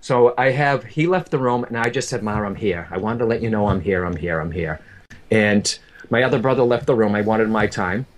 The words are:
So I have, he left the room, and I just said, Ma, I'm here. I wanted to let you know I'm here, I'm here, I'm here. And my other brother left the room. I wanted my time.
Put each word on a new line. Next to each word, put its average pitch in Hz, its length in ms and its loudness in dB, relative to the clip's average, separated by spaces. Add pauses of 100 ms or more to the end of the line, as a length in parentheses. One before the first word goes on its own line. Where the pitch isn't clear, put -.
So 123 380 4
I 131 120 2
have, 139 340 0
he 156 220 -2
left 180 240 -2
the 151 80 -2
room, 123 260 0
and 117 120 -8
I 117 140 0
just 127 180 -4
said, 117 140 -4
Ma, 107 100 -2
I'm 104 220 -2
here. 87 360 -4
I 85 80 -6
wanted 110 200 -4
to 120 80 0
let 113 160 0
you 113 80 -2
know 107 180 0
I'm 98 120 0
here, 90 240 0
I'm 87 120 -4
here, 82 240 -4
I'm 80 120 -6
here. 80 280 -6 (500)
And 104 480 2 (320)
my 120 120 2
other 135 160 2
brother 131 240 2
left 120 240 2
the 143 80 2
room. 110 200 2
I 107 60 0
wanted 110 280 2
my 107 180 2
time. 101 400 -2 (120)